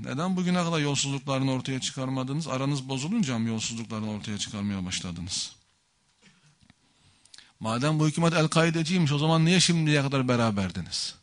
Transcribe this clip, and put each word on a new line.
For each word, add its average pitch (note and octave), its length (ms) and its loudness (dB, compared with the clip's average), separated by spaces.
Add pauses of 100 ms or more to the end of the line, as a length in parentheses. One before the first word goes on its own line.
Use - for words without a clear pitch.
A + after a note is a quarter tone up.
Neden D#3 320 -2
bugüne F3+ 280 2
kadar E3 160 0
yolsuzluklarını C#3 720 0
ortaya B2+ 300 -2
çıkarmadınız? C3+ 680 -4
Aranız C3 420 -2
bozulunca C3+ 500 -2
mı A2+ 100 0
yolsuzluklarını A2 640 -6
ortaya G#2 260 -6
çıkarmaya G2+ 480 -4
başladınız? F2+ 680 -6 (2000)
Madem B2 400 0
bu D#3 80 4
hükümet E3 260 2
El-Kaideciymiş, E3 760 2
o D3 60 2
zaman D#3+ 280 4
niye F3 140 6
şimdiye D#3 420 4
kadar C3+ 260 0
beraberdiniz? G2+ 960 0